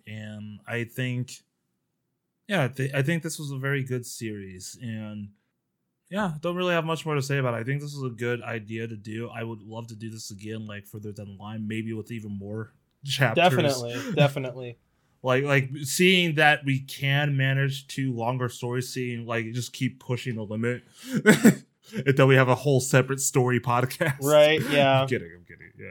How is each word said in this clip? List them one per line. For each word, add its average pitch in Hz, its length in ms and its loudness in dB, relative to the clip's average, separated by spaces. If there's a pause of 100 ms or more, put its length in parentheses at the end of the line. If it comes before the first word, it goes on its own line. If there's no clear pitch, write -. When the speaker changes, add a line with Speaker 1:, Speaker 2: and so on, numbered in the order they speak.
Speaker 1:
and 107 640 -12
I 117 160 -2
think, 123 460 -4 (1160)
yeah, 185 180 2
I 120 40 0
thi-, 135 240 -4
I 143 100 0
think 160 200 0
this 160 160 -8
was 147 140 -10
a 139 40 -8
very 139 260 -2
good 127 220 -4
series, 98 800 -12
and 107 460 -8 (800)
yeah, 185 320 -4
don't 175 140 -4
really 180 180 0
have 165 100 2
much 160 220 -4
more 156 80 -2
to 139 80 0
say 139 160 -2
about 123 160 0
it. 113 40 -4
I 113 60 -6
think 139 160 -4
this 147 140 -12
is 139 80 -8
a 131 80 -4
good 120 320 -4
idea 113 440 -8
to 113 100 -10
do. 110 340 -10
I 117 140 -10
would 113 180 -10
love 110 240 -12
to 113 100 -16
do 110 140 -10
this 110 200 -14
again, 107 360 -10
like, 101 200 -14
further 104 260 -12
down 101 160 -14 (100)
the 98 40 -16
line, 107 240 -8
maybe 110 280 -4
with 110 180 -10
even 107 260 -10
more 107 360 -10 (320)
chapters. 127 380 2
Speaker 2:
Definitely, 151 680 0
Speaker 1:
<laughs> - 20 -4
Speaker 2:
definitely. 127 640 0 (460)
Speaker 1:
Like, 131 220 2
like, 139 260 2 (140)
seeing 180 500 4
that 147 320 4
we 135 140 2
can 143 540 0
manage 135 520 0
two 135 260 -4
longer 120 380 -2
stories, 123 420 -4
seeing, 120 320 -6
like, 113 280 -4
just 120 200 -6
keep - 260 -4
pushing 123 360 -6
the 110 100 -6
limit 113 380 -4 (200)
<laughs> 214 600 6 (420)
until 135 200 6
we 135 80 8
have 131 160 6
a 123 40 6
whole 135 260 2
separate 135 400 2
story 123 380 2
podcast. 131 640 0
Speaker 2:
Right, 151 380 8 (100)
yeah. 135 300 6
Speaker 1:
<laughs> - 20 0
I'm 135 60 -2
kidding, 90 260 -4
I'm 87 100 -20
kidding. 85 340 -20
Yeah, 98 120 -16